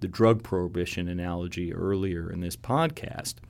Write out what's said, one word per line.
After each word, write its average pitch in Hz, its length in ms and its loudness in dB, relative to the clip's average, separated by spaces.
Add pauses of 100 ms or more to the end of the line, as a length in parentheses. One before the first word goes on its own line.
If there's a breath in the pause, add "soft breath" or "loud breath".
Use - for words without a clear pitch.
the 98 80 -2
drug 113 340 6
prohibition 90 640 -2
analogy 87 680 -2
earlier 87 580 0
in 85 80 -4
this 87 160 -4
podcast. - 800 -2 (160)